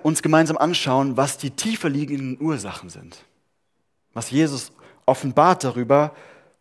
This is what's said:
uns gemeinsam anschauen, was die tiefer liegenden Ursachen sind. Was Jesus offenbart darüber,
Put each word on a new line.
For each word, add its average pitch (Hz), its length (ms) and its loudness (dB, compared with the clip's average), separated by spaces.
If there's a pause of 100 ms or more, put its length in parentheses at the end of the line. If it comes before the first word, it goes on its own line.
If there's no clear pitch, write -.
uns 156 180 0
gemeinsam 156 340 2
anschauen, 139 600 0
was 135 200 0
die 139 140 -8
tiefer 214 380 -4
liegenden 135 520 -4
Ursachen 101 500 -6
sind. - 340 -20 (880)
Was 117 180 -8
Jesus 139 400 0 (340)
offenbart 147 600 2
darüber, 135 500 2 (460)